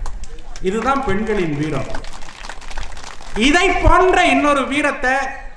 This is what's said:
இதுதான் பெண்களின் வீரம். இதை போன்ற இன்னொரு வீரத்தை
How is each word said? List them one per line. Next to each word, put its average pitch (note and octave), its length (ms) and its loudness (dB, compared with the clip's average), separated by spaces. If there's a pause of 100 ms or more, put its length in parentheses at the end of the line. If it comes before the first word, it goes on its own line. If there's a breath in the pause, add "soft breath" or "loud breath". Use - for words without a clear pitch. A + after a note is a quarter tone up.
(600)
இதுதான் A3+ 440 0
பெண்களின் F#3+ 520 0
வீரம். D#3 300 -2 (1500)
இதை D#4 340 4
போன்ற F4 560 4
இன்னொரு C#4 420 2
வீரத்தை C4+ 460 0 (440)